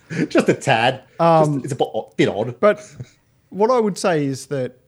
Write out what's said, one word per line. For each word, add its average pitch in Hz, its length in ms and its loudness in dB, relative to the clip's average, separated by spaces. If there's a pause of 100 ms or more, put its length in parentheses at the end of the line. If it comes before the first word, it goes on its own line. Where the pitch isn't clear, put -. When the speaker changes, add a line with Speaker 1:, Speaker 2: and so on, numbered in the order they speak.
(120)
Speaker 1:
<laughs> - 180 -4
Just - 200 2
a 151 40 4
tad. 123 500 0 (160)
Speaker 2:
Um, 160 360 4
Speaker 1:
Just, 127 100 -6
it's 131 80 -6
a - 40 -8
bo-, - 400 -6
bit 143 100 2
odd. 107 320 -4
Speaker 2:
But - 260 2 (640)
what 214 220 0
I 254 80 2
would 208 180 0
say 160 280 0
is 135 220 -6
that, 131 300 -6 (100)